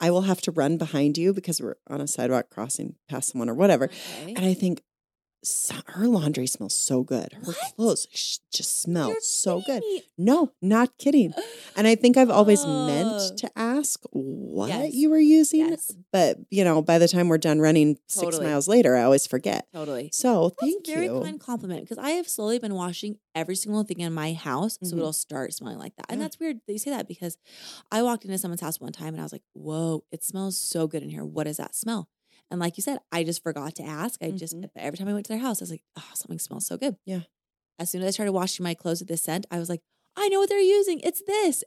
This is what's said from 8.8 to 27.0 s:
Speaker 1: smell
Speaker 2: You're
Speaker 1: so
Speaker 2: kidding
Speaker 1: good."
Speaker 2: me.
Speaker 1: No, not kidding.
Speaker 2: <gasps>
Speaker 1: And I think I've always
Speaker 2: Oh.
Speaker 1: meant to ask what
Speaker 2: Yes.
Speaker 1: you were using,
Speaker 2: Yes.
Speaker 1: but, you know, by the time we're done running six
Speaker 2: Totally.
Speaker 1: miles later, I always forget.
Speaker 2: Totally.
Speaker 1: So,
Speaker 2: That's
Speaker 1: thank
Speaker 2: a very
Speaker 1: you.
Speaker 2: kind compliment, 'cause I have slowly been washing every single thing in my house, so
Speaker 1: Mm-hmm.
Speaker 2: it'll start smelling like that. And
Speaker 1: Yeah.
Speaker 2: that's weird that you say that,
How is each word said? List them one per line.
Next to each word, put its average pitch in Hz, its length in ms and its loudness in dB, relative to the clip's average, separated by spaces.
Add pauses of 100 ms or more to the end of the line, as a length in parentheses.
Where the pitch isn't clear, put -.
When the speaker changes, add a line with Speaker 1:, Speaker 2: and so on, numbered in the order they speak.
Speaker 1:
smell 170 260 0
Speaker 2:
You're - 140 -4
Speaker 1:
so - 400 -2
Speaker 2:
kidding 269 180 -4
Speaker 1:
good." 453 80 -6
Speaker 2:
me. 392 160 -4 (140)
Speaker 1:
No, 254 340 4 (100)
not 220 360 2
kidding. 277 400 4
Speaker 2:
<gasps> 392 60 -8 (340)
Speaker 1:
And 214 100 4
I 226 80 8
think 247 220 6
I've 254 140 8
always 202 340 8
Speaker 2:
Oh. - 220 0
Speaker 1:
meant 190 520 0
to - 180 -8
ask 247 540 -2
what 127 560 -6
Speaker 2:
Yes. 254 260 -4
Speaker 1:
you 294 160 4
were 311 100 6
using, 311 500 8
Speaker 2:
Yes. 302 260 -4 (160)
Speaker 1:
but, 165 260 4 (120)
you 196 160 4
know, 156 160 6
by 170 160 4
the 170 100 8
time 175 220 2
we're 160 80 6
done 156 240 2
running 151 360 6 (120)
six - 140 -4
Speaker 2:
Totally. 160 240 -2
Speaker 1:
miles 143 200 0
later, 190 300 6
I 117 60 4
always 135 220 6
forget. - 480 -2
Speaker 2:
Totally. 147 380 -8
Speaker 1:
So, 190 380 4
Speaker 2:
That's - 100 -6
Speaker 1:
thank 339 300 -2
Speaker 2:
a - 40 -6
very 330 120 -2
Speaker 1:
you. 254 160 -2
Speaker 2:
kind 311 180 -8
compliment, 208 480 -10
'cause 226 100 -10
I 262 140 -6
have 349 160 -4
slowly 226 320 -2
been 214 140 -6
washing 185 440 -6 (160)
every 165 220 -4
single 208 300 -2
thing 180 160 -8
in 170 120 -4
my 160 200 -4
house, 160 480 -4
so 180 60 -8
Speaker 1:
Mm-hmm. 170 100 -4
Speaker 2:
it'll 156 160 -2
start 139 400 -8
smelling - 240 -12
like - 180 -14
that. - 140 -16
And 254 100 -6
Speaker 1:
Yeah. 311 60 -4
Speaker 2:
that's - 120 -12
weird 311 300 -6
that 202 60 -8
you 214 60 -6
say 285 120 -6
that, 208 160 -6